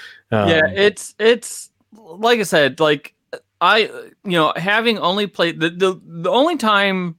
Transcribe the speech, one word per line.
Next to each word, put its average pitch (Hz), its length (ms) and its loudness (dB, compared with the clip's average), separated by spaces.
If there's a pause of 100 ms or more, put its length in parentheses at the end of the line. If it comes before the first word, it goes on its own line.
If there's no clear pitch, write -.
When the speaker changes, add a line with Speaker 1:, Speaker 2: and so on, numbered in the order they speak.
(300)
Speaker 1:
Um, 107 180 0
Speaker 2:
Yeah, 160 120 2 (120)
it's, 202 460 -2
it's, 226 520 -2 (260)
like 226 420 -2
I 208 60 -2
said, 147 340 2
like, 151 360 0 (460)
I, 196 200 4 (440)
you 196 80 -6
know, 160 220 2
having 214 440 -2
only 185 280 -2
played 165 320 -4
the, 160 120 -2
the, 185 360 -2
the 170 240 -6
only 294 260 2
time 196 640 -2